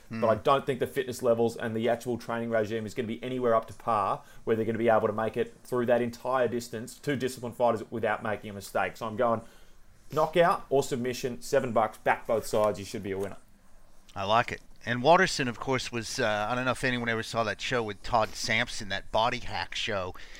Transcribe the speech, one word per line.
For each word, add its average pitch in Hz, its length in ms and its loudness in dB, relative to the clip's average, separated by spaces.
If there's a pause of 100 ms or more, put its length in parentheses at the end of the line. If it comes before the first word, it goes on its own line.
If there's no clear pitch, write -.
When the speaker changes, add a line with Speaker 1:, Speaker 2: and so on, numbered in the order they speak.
Speaker 1:
Hmm. 113 140 -6
Speaker 2:
But 120 60 4
I 110 80 6
don't 139 280 4
think 135 160 -2
the 123 60 2
fitness 123 360 -4
levels 117 340 4
and 113 200 -4
the 113 140 0
actual 120 260 -2
training 117 340 -6
regime 110 360 0
is 98 80 -8
gonna 113 140 -4
be 117 140 -6
anywhere 123 320 2
up 110 120 2
to - 80 -16
par 110 480 0 (220)
where 117 120 2
they're 110 80 0
gonna 110 140 -2
be 117 100 4
able 110 200 6
to 104 40 0
make 110 240 -2
it 117 180 -2 (100)
through 123 220 0
that 120 140 4
entire 123 480 0
distance, 117 460 -6
two 143 220 -4
disciplined 120 400 -6
fighters, 117 340 4
without 107 320 -2
making 107 280 -4
a - 40 -12
mistake. 98 420 -4
So 120 100 -6
I'm 110 100 -6
going 117 260 2 (720)
knockout 170 580 4
or 139 120 4
submission, 123 600 -4
seven 135 300 0
bucks, 110 260 2
back - 280 0
both 113 200 0
sides, 107 320 2
you 98 60 -8
should 104 180 -10
be 98 100 -6
a 95 60 -4
winner. 98 180 -6 (800)
Speaker 1:
I 98 100 -6
like 110 280 4
it. 82 80 -10 (260)
And 120 160 -2
Watterson, 160 460 6
of 113 100 -6
course, 131 320 -2
was, 117 300 -6
uh, 107 280 2
I 120 60 0
don't 127 100 -2
know 127 60 0
if 117 140 -2
anyone 123 240 0
ever 113 160 -2
saw 117 200 -2
that 101 160 -2
show 123 220 0
with 104 220 -6
Todd 110 300 2
Sampson, 113 560 -2
that 95 200 -6
body 117 300 2
hack 98 340 -6
show. 95 400 -4 (260)